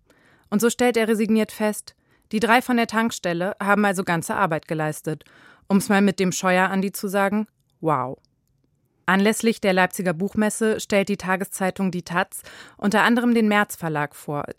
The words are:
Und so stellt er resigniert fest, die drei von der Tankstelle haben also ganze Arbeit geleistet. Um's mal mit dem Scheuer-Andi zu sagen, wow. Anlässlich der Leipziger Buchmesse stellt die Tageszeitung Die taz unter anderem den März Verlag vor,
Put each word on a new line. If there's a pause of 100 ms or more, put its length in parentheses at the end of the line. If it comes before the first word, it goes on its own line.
(500)
Und
so
stellt
er
resigniert
fest, (360)
die
drei
von
der
Tankstelle
haben
also
ganze
Arbeit
geleistet. (420)
Um's
mal
mit
dem
Scheuer-Andi
zu
sagen, (360)
wow. (880)
Anlässlich
der
Leipziger
Buchmesse
stellt
die
Tageszeitung
Die
taz (360)
unter
anderem
den
März
Verlag
vor, (120)